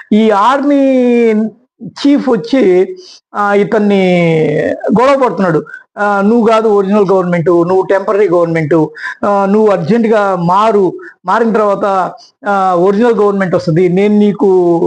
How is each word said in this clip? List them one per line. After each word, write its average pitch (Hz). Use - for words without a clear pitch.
ఈ 220
ఆర్మీ 269
చీఫ్ 262
వచ్చి, 190
ఆ, 202
ఇతన్ని 196
గొడవ 269
పడుతున్నాడు. 170
"ఆ, 202
నువ్వు 220
కాదు 226
ఒరిజినల్ 202
గవర్నమెంట్, 175
నువ్వు 175
టెంపరరీ 196
గవర్నమెంట్, 165
ఆ, 202
నువ్వు 208
అర్జెంటుగా 202
మారు, 190
మారిన 220
తర్వాత, 196
ఆ, 190
ఒరిజినల్ 202
గవర్నమెంట్ 196
వస్తది, 175
నేను 202
నీకు 202